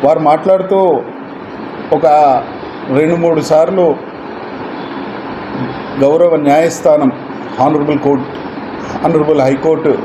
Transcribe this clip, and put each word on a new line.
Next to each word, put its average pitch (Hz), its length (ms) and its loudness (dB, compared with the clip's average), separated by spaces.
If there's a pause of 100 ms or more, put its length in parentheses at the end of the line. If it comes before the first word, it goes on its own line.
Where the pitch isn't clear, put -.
వారు 156 120 4
మాట్లాడుతూ 180 840 2 (880)
ఒక 156 140 2 (920)
రెండు 160 180 2
మూడు 165 240 2
సార్లు 165 560 2 (2000)
గౌరవ 160 360 4
న్యాయస్థానం, 151 760 2 (480)
ఆనరబుల్ 147 380 2
కోర్ట్, 139 260 0 (800)
ఆనరబుల్ 156 360 2
హైకోర్టు 143 640 2